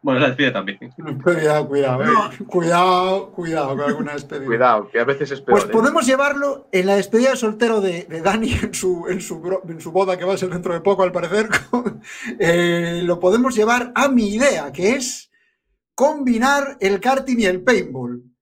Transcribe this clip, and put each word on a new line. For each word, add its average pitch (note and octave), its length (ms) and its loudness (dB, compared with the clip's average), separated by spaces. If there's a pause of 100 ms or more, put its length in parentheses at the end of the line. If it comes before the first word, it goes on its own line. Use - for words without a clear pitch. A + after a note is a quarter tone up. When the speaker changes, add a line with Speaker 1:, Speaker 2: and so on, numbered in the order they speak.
Speaker 1:
Bueno, C3 200 0
la - 80 4
despedida B2+ 240 0
también. G2 260 -8 (460)
Speaker 2:
Cuidado, D3+ 420 2
cuidado, C3+ 380 0
eh. - 20 0
Speaker 3:
No. - 400 0
Speaker 2:
Cuidado, F3+ 840 2
cuidado D#3+ 380 -4
con C3+ 100 -4
alguna C#3+ 320 -2
despedida. C#3+ 340 -10
Speaker 4:
Cuidado, A#2 420 2
que A2+ 120 0
a A#2+ 40 2
veces C#3 280 -2
es C3 80 -10
peor, - 180 4
Speaker 2:
Pues G3+ 100 2
Speaker 4:
¿eh? G#3 40 -6
Speaker 2:
podemos C4 340 2
llevarlo C#4 640 0
en F#3 160 0
la G3+ 80 2
despedida A3+ 360 2
de B3 60 0
soltero A3 440 0
de, F3+ 240 -2
de D#3+ 180 -10
Dani A3 300 0
en G#3 220 -4
su, F3 340 -2
en F3+ 120 -2
su E3 200 -10
bro-, F#3 280 -4
en E3 120 -12
su E3 100 -12
boda, F#3 260 0
que E3+ 80 -6
va F#3+ 100 0
a F3+ 40 -4
ser F#3 120 -4
dentro F3 220 -4
de E3+ 80 -2
poco, G3 220 2
al F3+ 100 2
parecer. F3+ 360 -2 (240)
<laughs> - 680 -6
Eh, E3+ 680 2
lo E3+ 140 0
podemos A3 380 2
llevar A#3+ 400 2
a C4+ 120 2
mi A#3+ 260 4
idea, G#3+ 380 2
que F3+ 220 0
es - 360 -8 (640)
combinar C#4 840 2
el G3 200 0
karting C4 400 0
y G#3+ 60 2
el F3+ 180 0
paintball. C3+ 580 -2 (200)